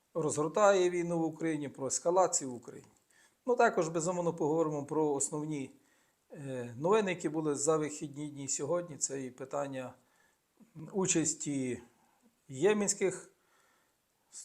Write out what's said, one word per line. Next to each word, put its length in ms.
розгортає 760
війну 300
в 40
Україні, 460
про 180
ескалацію 640
в 40
Україні. 360
Ну, 100
також, 340
безумовно, 440
поговоримо 520
про 260
основні, 600
е, 460
новини, 340
які 180
були 260
за 220
вихідні 520
дні 180
сьогодні. 500
Це 280
і 60
питання 600
участі 880
єменських 840